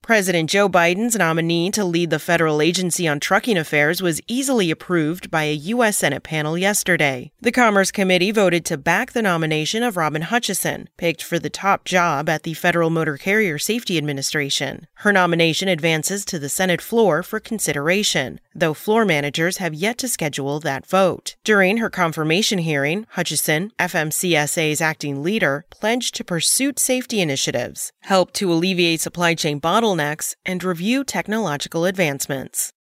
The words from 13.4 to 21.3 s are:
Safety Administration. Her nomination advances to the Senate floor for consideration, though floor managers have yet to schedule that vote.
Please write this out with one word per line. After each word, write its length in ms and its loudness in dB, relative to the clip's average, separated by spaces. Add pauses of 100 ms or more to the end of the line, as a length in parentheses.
Safety 400 -2
Administration. 880 -4 (100)
Her 160 0
nomination 560 4
advances 580 -2
to 120 -6
the 120 -8
Senate 320 0
floor 420 2
for 160 -8
consideration, 1000 -2 (160)
though 200 0
floor 300 2
managers 520 0
have 180 -4
yet 240 -4
to 100 -6
schedule 520 -4
that 260 -6
vote. 560 0